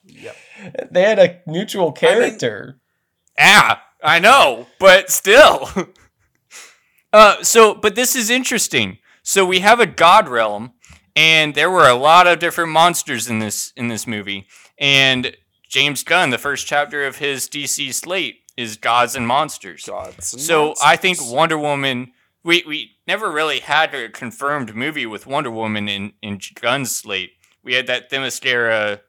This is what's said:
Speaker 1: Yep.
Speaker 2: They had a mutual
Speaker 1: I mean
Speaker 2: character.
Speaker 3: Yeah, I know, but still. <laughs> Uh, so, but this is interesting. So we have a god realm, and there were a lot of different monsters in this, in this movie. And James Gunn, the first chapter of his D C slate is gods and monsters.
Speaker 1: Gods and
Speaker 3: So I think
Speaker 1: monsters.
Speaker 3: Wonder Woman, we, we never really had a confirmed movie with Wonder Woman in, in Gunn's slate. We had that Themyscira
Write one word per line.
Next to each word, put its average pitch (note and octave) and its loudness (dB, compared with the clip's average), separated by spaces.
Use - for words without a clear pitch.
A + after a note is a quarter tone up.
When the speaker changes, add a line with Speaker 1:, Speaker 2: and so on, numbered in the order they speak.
Speaker 1:
Yep. - -20
Speaker 2:
They F3+ 2
had G#3 2
a F3 4
mutual F3+ -6
Speaker 1:
I D#3+ 0
mean C#3 -6
Speaker 2:
character. C#3 -6
Speaker 3:
Yeah, D3 4
I D#3+ 2
know, E3+ 4
but F#3 6
still. A3+ 4
<laughs> F#3 -8
Uh, G#3 8
so, G#3+ 6
but G#3 -2
this B3 -2
is A3+ -4
interesting. A3 -2
So F#3+ -4
we F3+ 0
have A3+ 4
a G#3 2
god E3+ 4
realm, A2+ -4
and D#3 2
there D#3+ 0
were D#3+ 6
a B2 6
lot D#3+ 6
of F3 2
different E3 -4
monsters D#3 0
in A2+ -4
this, - -8
in A#2+ -8
this A2 -8
movie. G2+ -10
And C3+ 2
James C3+ -4
Gunn, E3+ 0
the A#2 -2
first C#3 -8
chapter D3 -4
of B2+ -12
his C#3 -6
D D3 -12
C C3+ -8
slate E3 -8
is A2+ -10
gods B2 0
and B2 -6
monsters. B2+ -6
Speaker 1:
Gods - -12
and A#2+ -16
Speaker 3:
So D#3 0
I D#3+ 4
think F3+ -2
Speaker 1:
monsters. A#2+ -10
Speaker 3:
Wonder D#3+ 0
Woman, C#3 -6
we, E3+ 0
we D3 -12
never G3+ -6
really D3+ -4
had D3+ -2
a A#2 -10
confirmed B2+ -8
movie C3 -8
with G#2 -12
Wonder C3+ -6
Woman G#2+ -6
in, G2+ -8
in G2+ -10
Gunn's B2 -4
slate. F#2+ -8
We B2 -6
had B2+ -2
that B2 -6
Themyscira A#2 -4